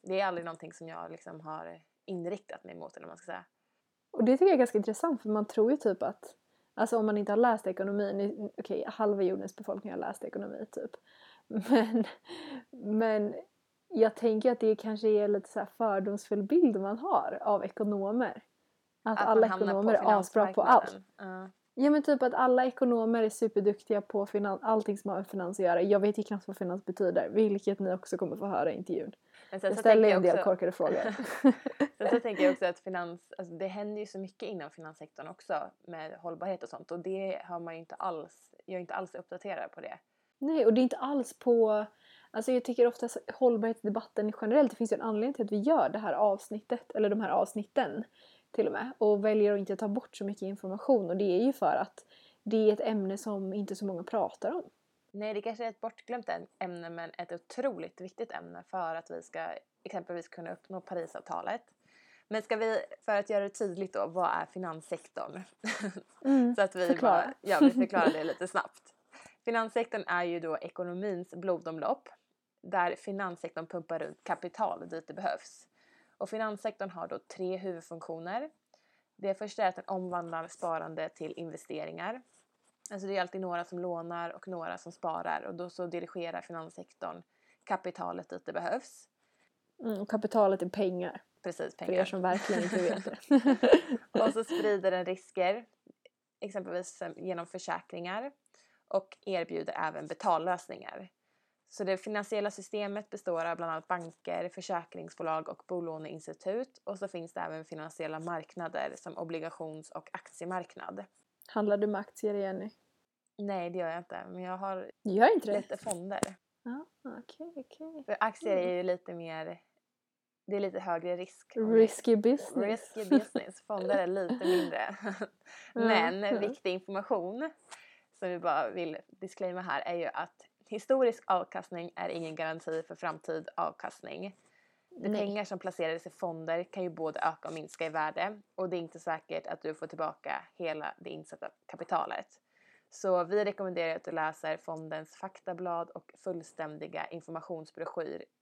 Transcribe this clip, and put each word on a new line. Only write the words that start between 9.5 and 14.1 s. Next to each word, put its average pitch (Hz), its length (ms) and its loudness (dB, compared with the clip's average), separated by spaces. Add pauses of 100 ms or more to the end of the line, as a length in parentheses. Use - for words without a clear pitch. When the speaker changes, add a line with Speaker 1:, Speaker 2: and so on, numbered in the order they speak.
Speaker 2:
befolkning 202 360 -8
har - 80 -6
läst - 240 -8
ekonomi 202 480 -8
typ. - 180 -8 (580)
<laughs> - 0 -
Men, 220 560 4 (640)
men 214 640 0 (540)
jag 220 280 4